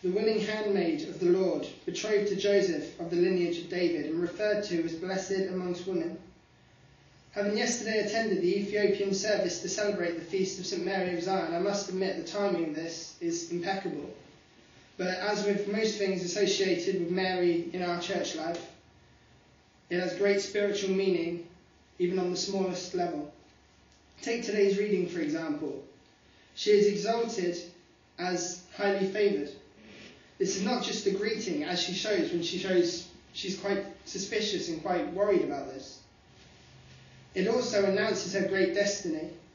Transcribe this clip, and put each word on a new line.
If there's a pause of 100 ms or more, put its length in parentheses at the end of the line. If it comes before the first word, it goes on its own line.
the
willing
handmaid
of
the
Lord, (180)
betrothed
to
Joseph
of
the
lineage
of
David,
and
referred
to
as
blessed
amongst
women. (1120)
Having
yesterday
attended
the
Ethiopian
service
to
celebrate
the
feast
of
Saint
Mary
of
Zion,
I
must
admit
the
timing
of
this
is
impeccable. (880)
But
as
with
most
things
associated
with
Mary
in
our
church
life, (1200)
it
has
great
spiritual
meaning, (540)
even
on
the
smallest
level. (880)
Take
today's
reading,
for
example. (720)
She
is
exalted (580)
as (160)
highly
favoured. (880)
This
is
not
just
the
greeting,
as
she
shows
when
she
shows (300)
she's
quite (200)
suspicious
and
quite
worried
about
this. (1400)
It
also
announces
her
great
destiny. (260)